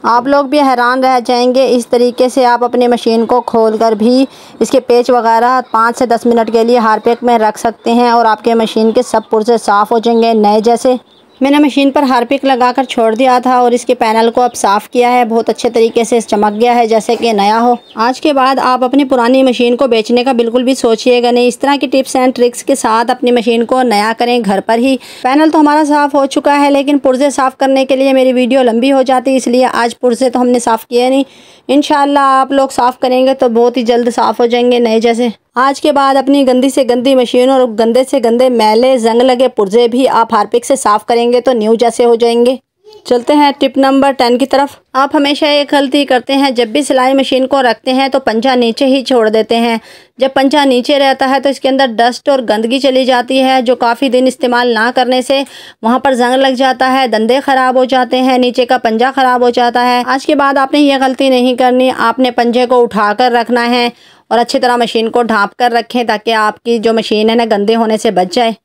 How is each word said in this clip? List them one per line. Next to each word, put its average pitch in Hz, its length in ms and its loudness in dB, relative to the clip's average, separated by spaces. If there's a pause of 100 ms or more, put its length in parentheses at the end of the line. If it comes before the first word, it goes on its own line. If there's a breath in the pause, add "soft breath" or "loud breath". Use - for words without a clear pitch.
आप 240 220 0
लोग 285 200 0
भी 294 120 0
हैरान 254 420 0
रह 262 180 2
जाएंगे। 247 460 0
इस 240 240 -2
तरीके 247 380 0
से 254 180 0
आप 240 180 2
अपनी 247 240 0
मशीन 226 380 0
को 247 160 0
खोलकर 220 540 0
भी 247 300 2 (360 loud breath)
इसके 247 200 2
पेच 240 280 0
वगैरह 240 500 2 (120)
पाँच 226 240 0
से 254 100 -2
दस 226 200 -2
मिनट 233 240 0
के 226 140 2
लिए 240 160 2
हार्पिक 220 440 0
में 240 140 2
रख 214 200 -2
सकते 233 340 -6
हैं 240 200 2
और 233 140 2
आपके 220 300 0
मशीन 220 360 0
के 247 120 0
सब - 260 -4
पुर्जे 220 300 0
साफ़ 208 340 0
हो 233 60 0
जाएंगे 226 360 0
नए 214 260 2
जैसे। 240 360 0 (460)
मैंने 285 140 2
मशीन 277 320 2
पर 285 140 0
हार्पिक 254 400 -2
लगाकर 247 420 0
छोड़ 226 280 0
दिया 254 260 2
था 254 220 0
और 240 120 2
इसके 247 200 -2
पैनल 226 360 0
को 247 100 -2
अब 247 140 0
साफ़ 208 340 -2
किया 240 200 0
है, 247 160 2
बहुत 226 260 -2
अच्छे 226 200 -4
तरीके 226 340 0
से 233 180 0
चमक 214 320 0
गया 240 180 0
है 240 140 2
जैसे 220 300 0
कि 226 160 -2
नया 208 260 0
हो। 240 180 2 (220)
आज 247 220 -2
के 311 120 0
बाद 262 280 2
आप 254 240 0
अपनी 269 200 0
पुरानी 262 380 2
मशीन 247 340 0
को 269 120 0
बेचने 233 360 0
का 269 80 0
बिल्कुल 233 320 0
भी 262 120 0
सोचिएगा 240 540 0
नहीं। 240 180 2
इस 240 120 -6
तरह 285 160 0
की 269 120 -4
tips 262 280 -2
and 254 200 0
tricks 240 260 -2
के 277 140 -2
साथ 226 340 -2
अपनी 240 220 -2
मशीन 233 320 0
को 254 200 0
नया 214 300 0
करें 240 280 -2
घर 196 200 -2
पर 226 160 -2
ही। 262 180 0 (280 loud breath)
पैनल 302 260 2
तो 320 80 0
हमारा 302 260 2
साफ़ 294 320 0
हो 277 120 2
चुका 285 260 0
है, 285 160 2
लेकिन 277 300 0
पुर्जे 262 320 0
साफ़ 262 240 -2
करने 269 280 0
के 262 120 0
लिए 269 180 0
मेरी 262 180 2
वीडियो 254 300 0
लंबी 240 280 0
हो 269 140 2
जाती, 262 320 0
इसलिए 247 280 0
आज 233 320 -2
पुर्जे 247 340 -2
तो 247 100 -4
हमने 247 220 0
साफ़ 226 240 -2
किए 247 240 0
नहीं। 269 140 0 (440 loud breath)
इंशाल्लाह 285 640 0
आप 262 200 0
लोग 269 200 0
साफ़ 247 260 -2
करेंगे 262 360 0
तो 262 160 0
बहुत 233 260 0
ही 254 80 -2
जल्द 240 280 0
साफ़ - 300 -2
हो 240 60 2
जाएंगे 240 320 0
नए 226 200 0
जैसे। 233 320 0 (260)
आज 269 220 0
के 302 120 0
बाद 269 240 2
अपनी 277 280 2
गंदी 254 260 2
से 262 140 0
गंदी 247 300 0
मशीन 254 360 2
और 262 140 2 (100)
गंदे 226 300 0
से 269 160 -2
गंदे 240 300 2
मैले 233 480 2
जंग 233 240 0
लगे 254 280 2
पुर्जे 220 380 0
भी 247 160 0 (100)
आप 226 200 0
हार्पिक 214 300 -2
से 269 120 0
साफ़ 214 280 0
करेंगे 240 360 0
तो 254 140 0
न्यू 220 220 0
जैसे 233 280 0
हो 233 120 4
जाएंगे। 233 420 0 (480)
चलते 247 280 0
हैं 294 180 4
टिप 269 260 -2
नंबर 269 340 2
टेन 247 260 0
की 262 80 0
तरफ। 269 300 -2 (180)
आप 277 220 0
हमेशा 285 340 0
एक 285 200 0
गलती 285 340 0
करते 262 280 -2
हैं, 269 220 0
जब 226 180 -2
भी 294 100 0
सिलाई 262 320 0
मशीन 262 320 0
को 269 140 0
रखते 247 300 -2
हैं 269 200 0
तो 277 100 -2
पंजा 226 340 -2
नीचे 240 320 0
ही 262 160 0
छोड़ 233 260 0
देते 220 280 0
हैं। 233 240 -2 (400 loud breath)
जब 262 120 0
पंजा 277 320 2
नीचे 262 340 0
रहता 269 280 0
है 262 140 0
तो 277 80 -2
इसके 262 200 -4
अंदर 269 240 0
डस्ट 233 360 -2
और 269 160 0
गंदगी 226 340 -2
चली 262 260 0
जाती 254 340 0
है, 262 240 2
जो 240 140 0
काफ़ी 240 320 -2
दिन 254 180 0
इस्तेमाल 247 480 -2
ना 220 180 0
करने 254 300 0
से 269 220 -2 (400 loud breath)
वहाँ 240 160 0
पर 269 140 0
जंग 247 220 0
लग 269 180 0
जाता 262 340 0
है, 262 200 0
धंधे 220 320 0
ख़राब 262 380 0
हो 254 80 2
जाते 254 320 -2
हैं, 254 200 0
नीचे 247 260 0
का 254 140 0
पंजा 240 340 0
ख़राब 247 300 0
हो 247 100 2
जाता 240 300 0
है। 247 220 0
आज 269 200 -4
के 302 120 0
बाद 277 220 0
आपने 294 220 0
ये 277 180 2
गलती 269 320 0
नहीं 247 260 0
करनी, 254 340 2
आपने 247 420 -2
पंजे 240 340 0
को 247 140 2
उठाकर 220 520 0
रखना 233 300 -2
है 240 280 0 (400 soft breath)
और 226 80 0
अच्छी 240 200 -2
तरह 247 180 0
मशीन 226 340 -2
को 240 140 0
ढाँप 208 300 -2
कर 240 180 -2
रखें 233 340 -4
ताकि 214 260 -4
आपकी 220 460 -2
जो 226 160 0
मशीन 220 360 0
है 226 60 0
ना 233 100 0
गंदे 208 300 0
होने 220 220 -2
से 226 140 0
बच 180 220 -2
जाए। 226 200 0 (100)